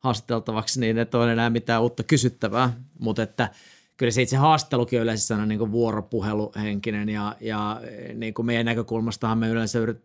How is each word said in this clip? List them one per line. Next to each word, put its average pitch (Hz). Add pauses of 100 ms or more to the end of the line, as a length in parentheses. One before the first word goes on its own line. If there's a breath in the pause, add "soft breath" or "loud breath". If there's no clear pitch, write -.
haastateltavaksi, 113
niin 113
et 117
ole 117
enää 117
mitään 117
uutta 120
kysyttävää. 123 (260)
Mut 110
että 110 (480 soft breath)
kyllä 120
se 120
itse 127
haastattelukin 131
on 113
yleensä 113
sellainen 107
niinku 107
vuoropuheluhenkinen 107
ja, 107
ja, 107
eh, 120
niinku 113
meidän 117
näkökulmastahan 113
me 113
yleensä 113
yrit-, 113